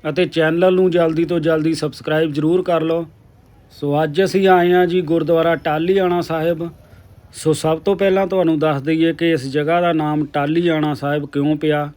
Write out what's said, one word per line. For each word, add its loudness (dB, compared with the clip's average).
ਅਤੇ 0
ਚੈਨਲ 2
ਨੂੰ 4
ਜਲਦੀ 0
ਤੋਂ -2
ਜਲਦੀ 0
ਸਬਸਕ੍ਰਾਈਬ -2
ਜ਼ਰੂਰ 0
ਕਰ 0
ਲਓ। -2
ਸੋ -2
ਅੱਜ 0
ਅਸੀਂ 0
ਆਏ 4
ਹਾਂ 4
ਜੀ 0
ਗੁਰਦੁਆਰਾ 2
ਟਾਹਲੀਆਣਾ 0
ਸਾਹਿਬ। -4
ਸੋ -2
ਸਭ -2
ਤੋਂ 0
ਪਹਿਲਾਂ 2
ਤੁਹਾਨੂੰ 0
ਦੱਸ 0
ਦਈਏ 0
ਕਿ -2
ਇਸ -2
ਜਗ੍ਹਾ 0
ਦਾ 0
ਨਾਮ -2
ਟਾਹਲੀਆਣਾ 0
ਸਾਹਿਬ -4
ਕਿਉਂ -2
ਪਿਆ। -2